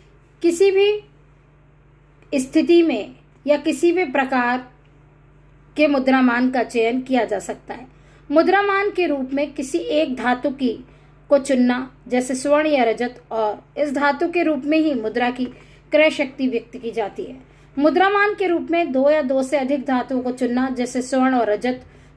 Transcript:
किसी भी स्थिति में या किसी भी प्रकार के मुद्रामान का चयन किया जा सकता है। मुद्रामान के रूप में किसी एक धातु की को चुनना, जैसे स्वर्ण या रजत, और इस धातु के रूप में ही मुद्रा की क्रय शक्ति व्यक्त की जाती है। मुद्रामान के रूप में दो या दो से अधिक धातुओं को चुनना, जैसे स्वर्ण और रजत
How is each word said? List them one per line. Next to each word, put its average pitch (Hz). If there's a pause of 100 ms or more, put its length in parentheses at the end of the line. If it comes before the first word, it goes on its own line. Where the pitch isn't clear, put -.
(420)
किसी 339
भी 403 (1300)
स्थिति 320
में 247 (320)
या 285
किसी 320
भी 359
प्रकार 254 (1040)
के 302
मुद्रामान 254
का 254
चयन 240
किया 254
जा 202
सकता -
है। 254 (440)
मुद्रामान 392
के 349
रूप 269
में 294
किसी 294
एक 311
धातु 247
की 254 (440)
को 285
चुनना, 254 (120)
जैसे 254
स्वर्ण 294
या 285
रजत, 226
और 214 (120)
इस 285
धातु 285
के 339
रूप 302
में 302
ही 311
मुद्रा 233
की 254 (460)
क्रय 302
शक्ति 277
व्यक्त 233
की 226
जाती 202
है। - (400)
मुद्रामान 392
के 381
रूप 320
में 339
दो 262
या 311
दो 269
से 262
अधिक 262
धातुओं 254
को 247
चुनना, 254
जैसे 247
स्वर्ण 262
और 226
रजत 247 (320)